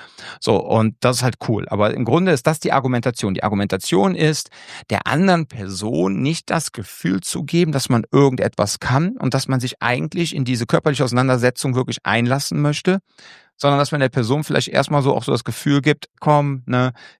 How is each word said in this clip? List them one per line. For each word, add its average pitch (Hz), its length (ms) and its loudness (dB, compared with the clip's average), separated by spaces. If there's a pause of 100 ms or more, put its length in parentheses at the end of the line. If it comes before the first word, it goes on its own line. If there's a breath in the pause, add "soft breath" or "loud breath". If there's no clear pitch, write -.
(400 loud breath)
So, 110 160 2
und 185 440 0
das 123 180 2
ist 120 40 -4
halt 127 140 0 (120)
cool. 107 200 -2
Aber 104 240 0
im 127 140 -4
Grunde 175 260 2
ist - 140 0
das 156 120 0
die 175 140 -2
Argumentation. 123 640 0
Die - 80 -4
Argumentation 104 720 0
ist, 156 340 0 (420 loud breath)
der - 160 -2
anderen 165 400 2
Person 107 760 -4
nicht 156 280 -2
das - 220 -2
Gefühl 175 480 -4
zu - 240 -6
geben, 165 280 0
dass 135 160 -2
man 120 240 2
irgendetwas 127 680 2
kann 165 380 0
und 127 160 -2
dass 131 140 -2
man 131 120 0
sich 127 220 -8
eigentlich 156 520 -2
in 139 100 -2
diese 120 220 -2
körperliche 147 380 0
Auseinandersetzung 123 680 2
wirklich 123 300 -2
einlassen 120 560 0
möchte, 151 400 0 (560 loud breath)
sondern 143 220 2
dass 143 140 0
man 147 80 0
der 131 80 2
Person 135 360 0
vielleicht 143 240 -2
erstmal 139 340 0
so 139 120 2
auch 123 100 -4
so 135 80 -2
das 120 120 -2
Gefühl 143 380 0
gibt, 147 260 0 (120)
„Komm, 143 460 2
ne, 127 260 0 (280 loud breath)